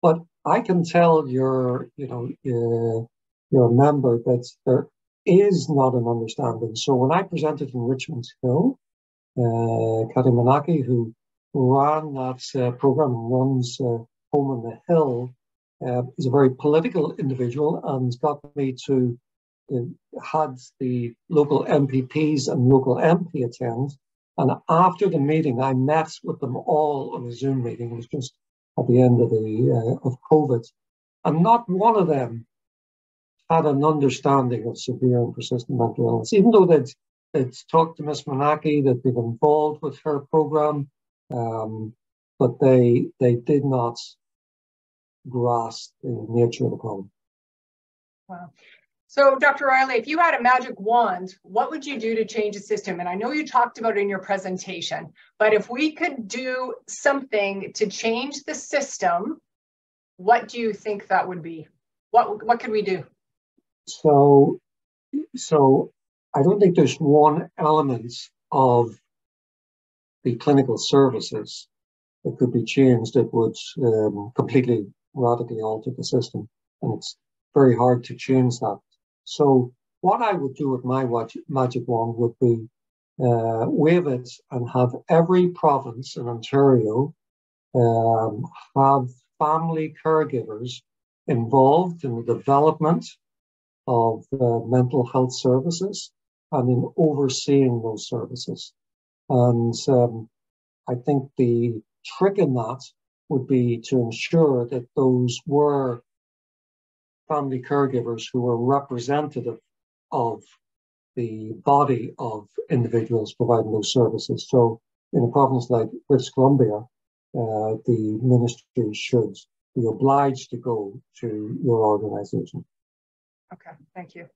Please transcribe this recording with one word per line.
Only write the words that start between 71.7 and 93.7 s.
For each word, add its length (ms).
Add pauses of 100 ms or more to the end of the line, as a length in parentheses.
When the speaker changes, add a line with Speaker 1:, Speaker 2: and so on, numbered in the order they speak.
Speaker 1:
that 140
could 160
be 100
changed 520
that 180
would, 240 (260)
um, 540
completely, 480 (280)
radically 460
alter 380
the 80
system. 420 (340)
And 120
it's 240 (360)
very 220
hard 300
to 100
change 440
that. 200 (440)
So 500 (280)
what 200
I 120
would 220
do 140
with 140
my 200
wag-, 440
magic 400
wand 300
would 220
be, 280 (560)
uh, 440
wave 400
it 220 (200)
and 200
have 260 (140)
every 400
province 680
in 100
Ontario, 840 (600)
um, 720 (300)
have 320 (320)
family 540 (100)
caregivers 800 (460)
involved 760
in 120
the 180
development 720 (800)